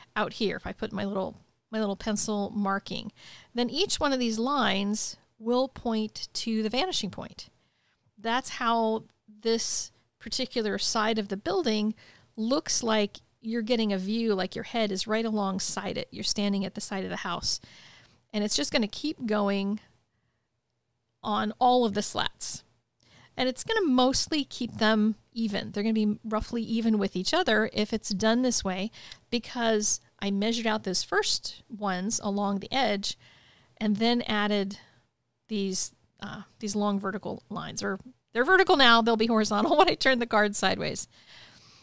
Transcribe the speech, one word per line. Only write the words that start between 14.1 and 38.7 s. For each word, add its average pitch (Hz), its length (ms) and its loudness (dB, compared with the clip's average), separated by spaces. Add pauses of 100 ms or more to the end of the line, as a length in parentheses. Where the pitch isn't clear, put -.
like 185 200 -4
your - 100 -8
head 220 260 -2
is 190 160 -4
right 220 180 0
alongside 196 720 -2
it. - 140 -8
You're 208 120 -10
standing 202 420 0
at 202 100 -8
the 214 60 -8
side 190 240 -6
of 185 40 -6
the 185 80 -6
house. - 420 -4 (760)
And 208 100 0
it's 214 120 0
just 294 160 0
gonna 233 160 2
keep - 380 -6
going 202 540 0 (1400)
on 214 360 -2
all 247 260 6
of 202 80 0
the 208 80 -2
slats. - 640 -4 (720)
And 254 140 0
it's 247 140 -6
gonna 440 240 2
mostly 262 560 2
keep - 340 -8
them 214 380 4 (180)
even. 214 380 -4
They're 208 120 -2
gonna 226 100 2
be 214 300 0
roughly 220 380 -2
even 226 360 2
with 196 180 0
each 185 180 -2
other 233 400 2
if 214 200 -2
it's - 160 -4
done 220 320 2
this 254 220 0
way, 190 280 -4 (380)
because 226 720 0 (180)
I 202 120 -2
measured 226 360 0
out 214 160 -2
those 185 200 -2
first - 640 -2
ones 196 520 -4
along 202 380 -2
the - 120 -12
edge 220 460 -2 (600)
and 214 180 0
then 233 280 2
added 208 540 0 (680)
these, 196 460 -2 (260)
uh, 208 220 -12 (180)
these 208 160 -6
long 202 240 0
vertical 196 500 -8
lines. 160 320 -10
Or 196 180 -4 (340)
they're 240 120 2
vertical 370 320 6